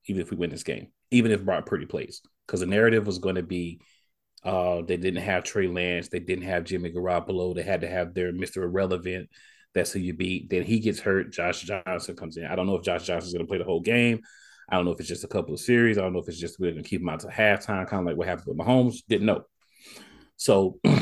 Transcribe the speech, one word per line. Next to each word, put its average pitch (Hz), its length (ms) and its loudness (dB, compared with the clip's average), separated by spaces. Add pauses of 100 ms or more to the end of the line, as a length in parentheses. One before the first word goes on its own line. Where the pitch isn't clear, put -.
even 95 160 -2
if 82 80 -6
we 98 80 -6
win 87 120 -2
this - 140 -10
game, - 260 -8 (200)
even 117 220 6
if 101 120 2
Brock 92 220 0
Purdy - 200 -4
plays." - 360 -8 (260)
'Cause - 120 -2
the 90 60 0
narrative 107 420 6
was 92 100 -2
gonna 92 240 -2
be, 85 400 -6 (640)
uh, 90 380 0
they 87 160 -2
didn't 90 260 -2
have 92 200 0
Trey 98 240 -2
Lance, 87 420 -2
they 87 100 -4
didn't 90 260 -4
have 90 180 -2
Jimmy 87 280 -4
Garoppolo, 90 640 -2
they 85 80 -4
had 90 180 0
to 85 60 -6
have 87 260 -4
their 90 180 -2
Mister 90 320 -6
Irrelevant. 92 680 -2 (440)
That's 90 180 2
who 101 80 -4
you 90 140 -2
beat. 90 360 -4
Then 92 140 0
he 110 160 4
gets 107 200 0
hurt. 95 340 0
Josh 87 300 -2
Johnson 92 520 -6
comes 82 220 -12
in. 82 80 -8
I 85 100 -4
don't 92 120 2
know 98 80 2
if 85 80 -2
Josh 87 220 -2
Johnson's 87 280 -2
gonna 85 140 -2
play 95 100 -2
the 87 60 -2
whole 85 180 0
game. 117 400 2 (480)
I 98 60 0
don't 90 100 4
know 90 60 2
if 82 80 -4
it's 80 100 -10
just 85 140 -6
a - 60 -12
couple 80 240 -2
of 71 60 -6
series. 117 380 6
I 98 40 2
don't 92 120 -2
know 90 60 0
if - 100 -8
it's 82 100 -10
just 85 200 -8
we're 90 120 0
gonna 78 120 -10
keep 87 180 -4
him 85 80 -2
out 78 120 -6
to - 60 -12
halftime, 101 640 2
kinda 95 160 0
like 80 120 -2
what 85 100 -2
happened 87 200 -4
with 90 100 -6
Mahomes. 123 500 4
Didn't 104 180 2
know. 104 200 2 (920)
So, 98 420 4 (220)